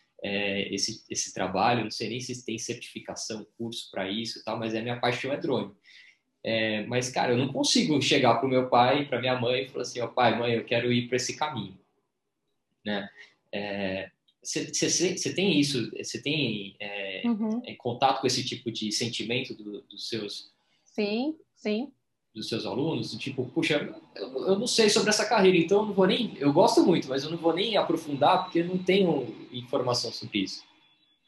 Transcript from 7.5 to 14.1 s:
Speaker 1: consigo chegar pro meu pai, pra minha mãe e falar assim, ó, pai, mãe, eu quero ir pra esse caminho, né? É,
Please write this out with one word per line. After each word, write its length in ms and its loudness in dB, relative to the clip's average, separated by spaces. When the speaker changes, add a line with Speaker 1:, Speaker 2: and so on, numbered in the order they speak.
Speaker 1:
consigo 500 2
chegar 340 4
pro 140 0
meu 200 2
pai, 360 6
pra 140 -2
minha 200 0
mãe 240 0
e 60 -14
falar 120 -6
assim, 180 -8
ó, 80 -2
pai, 300 4
mãe, 160 0
eu 120 0
quero 260 2
ir 160 2
pra 80 0
esse 200 -2
caminho, 420 -4
né? 240 -4
É, 600 -4